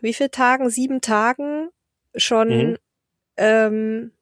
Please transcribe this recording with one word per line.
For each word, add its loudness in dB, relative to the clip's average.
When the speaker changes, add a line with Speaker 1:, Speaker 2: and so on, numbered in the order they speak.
Speaker 1:
wie -4
viel -2
Tagen? 2
Sieben -4
Tagen -2
schon, 2
Speaker 2:
Mhm. -6
Speaker 1:
ähm, 0